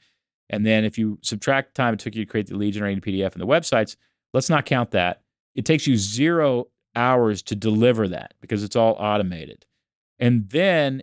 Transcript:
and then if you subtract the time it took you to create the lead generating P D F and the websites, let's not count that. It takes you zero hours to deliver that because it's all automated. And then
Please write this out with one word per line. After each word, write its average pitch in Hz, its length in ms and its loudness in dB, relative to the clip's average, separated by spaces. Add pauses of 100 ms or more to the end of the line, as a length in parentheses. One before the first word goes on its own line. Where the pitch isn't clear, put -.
(480)
and 107 160 -2
then 110 200 4
if 107 140 -4
you 107 240 -2
subtract 135 520 -2
the - 80 -2
time 120 120 2
it 104 60 -8
took 107 140 -8
you 110 100 -4
to 101 60 -18
create 107 180 -2
the 95 80 -8
lead 101 180 -2
generating 101 260 -4
P 101 120 -6
D 95 120 0
F 92 80 -2
and 90 80 -12
the 90 60 -6
websites, 131 500 0 (380)
let's 135 160 0
not 151 160 2
count 123 240 0
that. 90 320 0 (320)
It 110 100 -6
takes 156 220 2
you 131 100 4
zero 127 720 0 (260)
hours 120 480 2
to - 120 -6
deliver 110 540 2
that - 320 -10
because 104 240 -4
it's 101 120 -4
all 113 220 4
automated. 92 640 -4 (540)
And 120 320 2
then 147 520 2